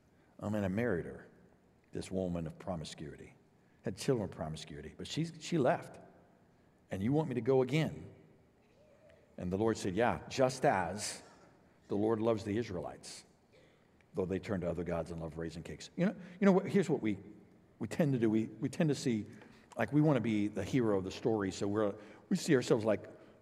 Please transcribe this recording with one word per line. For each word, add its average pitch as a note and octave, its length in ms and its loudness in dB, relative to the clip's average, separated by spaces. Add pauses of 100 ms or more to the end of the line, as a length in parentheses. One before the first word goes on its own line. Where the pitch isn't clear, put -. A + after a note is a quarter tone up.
(420)
I G#2 80 -2
mean, G#2 140 0
I G2 40 0
married F#2 380 0
her, - 220 -14 (640)
this - 180 -8
woman F2+ 380 -2
of D#2+ 120 -12
promiscuity, D2+ 720 -10 (500)
had G2 140 -6
children A2+ 320 0
of - 60 -16
promiscuity, D2+ 600 -10
but F2 100 -10
she's, E3 320 -4
she - 180 -4
left, D3 420 0 (920)
and G2 100 -4
you A#2 120 2
want D3+ 160 2
me B2+ 60 -4
to A#2+ 60 -2
go C3 200 4
again?" C3 420 0 (1300)
And F2+ 140 -4
the F#2+ 60 0
Lord A2 200 2
said, F#2 180 -2
"Yeah, G#2 240 2 (100)
just C3 360 2
as G2 560 0 (640)
the A2 80 -4
Lord G#2+ 240 2
loves A2 240 2
the G#2 140 -2
Israelites, F2 680 -8 (920)
though F#2+ 100 0
they F2+ 140 0
turn G2 220 -4
to F2 80 -2
other E2 140 -2
gods E2+ 280 -4
and E2 100 -8
love D#2+ 160 -8
raisin E2 260 -8
cakes." - 320 -12
You F3 120 2
know, - 80 -2 (260)
you G3 40 6
know G3 60 10
what, F#3 160 6
here's F#3+ 220 4
what C3+ 120 2
we, G#2+ 160 0 (640)
we A2+ 80 -6
tend C#3 240 2
to C3 80 2
do. A2 100 4
We, A2 200 2 (100)
we C#3 80 -2
tend D#3 220 2
to C3+ 60 2
see, A2 300 0 (500)
like, A2+ 160 0
we D3 100 6
wanna D3+ 180 6
be G#2+ 300 2
the G2+ 140 -4
hero A2 360 2
of F#2 40 -2
the F#2+ 60 -4
story, G#2 400 0
so G2+ 180 -4
we're, G#2 260 2 (360)
we F#3+ 80 2
see F3 180 4
ourselves A#2+ 300 4
like G2+ 200 2 (360)